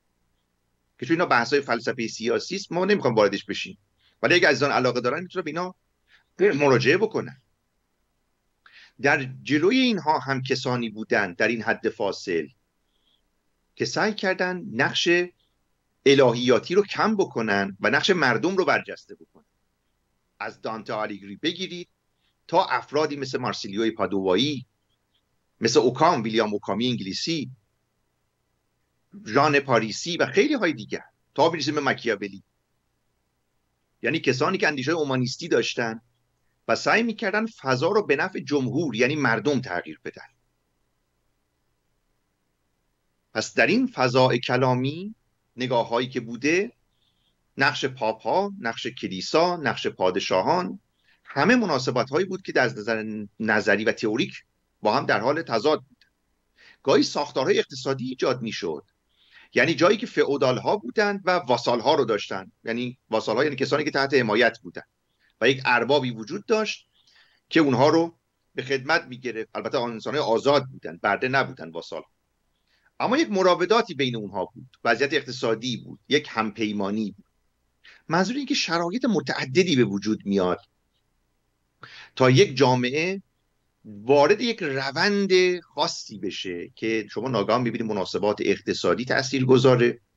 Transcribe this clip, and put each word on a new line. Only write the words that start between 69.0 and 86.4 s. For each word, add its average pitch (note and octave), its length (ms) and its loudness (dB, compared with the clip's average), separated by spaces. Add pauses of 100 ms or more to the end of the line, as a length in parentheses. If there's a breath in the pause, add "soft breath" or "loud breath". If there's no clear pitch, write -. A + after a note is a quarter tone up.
می‌گرفت. B2+ 500 -8
البته A2 240 -4
آن A#2+ 140 -2
انسان‌های A2+ 300 -6
آزاد C3 440 2
بودن، F2 360 -14
برده G2+ 260 0
نبودن F#2+ 420 -2
واسال، D#2+ 320 -12 (960)
اما F#3+ 180 0
یک D#4 120 0
مراوداتی F#3 640 2
بین B2+ 220 -2
اونها G2 280 -6
بود، - 400 -14
وضعیت A#2+ 280 2
اقتصادی B2 640 -2
بود، - 320 -14
یک D3 220 0
همپیمانی G#2+ 800 -4
بود. - 140 -18 (840 soft breath)
منظور F#3 280 0
این C#4+ 100 -6
که C#4+ 80 -2
شرایط F3 500 -2
متعددی D3+ 720 0
به B2 80 6
وجود G2+ 420 -4
میاد F#2 340 0 (1600 loud breath)
تا B2+ 140 6
یک C3 260 6
جامعه C3+ 680 2 (600)
وارد C#3+ 560 4
یک A#3 220 -4
روند F3+ 1000 2
خاصی - 580 -6
بشه F2+ 560 -8